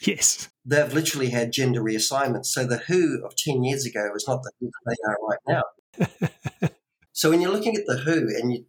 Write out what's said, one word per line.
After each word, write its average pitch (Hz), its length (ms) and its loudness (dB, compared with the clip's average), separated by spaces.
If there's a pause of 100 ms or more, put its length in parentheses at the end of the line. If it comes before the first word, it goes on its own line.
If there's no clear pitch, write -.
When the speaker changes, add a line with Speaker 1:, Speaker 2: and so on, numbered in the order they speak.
Speaker 1:
Yes. - 480 0 (160)
Speaker 2:
They've 147 260 2
literally 143 380 0
had 117 240 0
gender 123 300 2
reassignments. 113 640 0
So 131 180 0
The 120 140 0
Who 165 440 2
of - 120 -10
ten 135 280 0
years 131 220 0
ago 104 300 -2
is 104 120 -6
not 127 140 0
The 104 180 -12
Who 123 120 -6
that - 260 -6
they - 100 -4
are 107 100 -2 (120)
right 101 100 -2 (1200)
now. 165 140 0
Speaker 1:
<laughs> - 60 -20 (380)
Speaker 2:
So 156 120 4
when 165 100 6
you're 185 140 0
looking 214 240 0
at 104 80 -4
The 127 140 0
Who 143 120 0
and 120 400 0
you, 120 180 -4